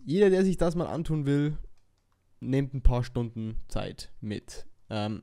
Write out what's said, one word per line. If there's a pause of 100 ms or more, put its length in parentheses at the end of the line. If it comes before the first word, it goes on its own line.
jeder,
der
sich
das
mal
antun
will, (840)
nehmt
ein
paar
Stunden
Zeit
mit. (240)
Ähm,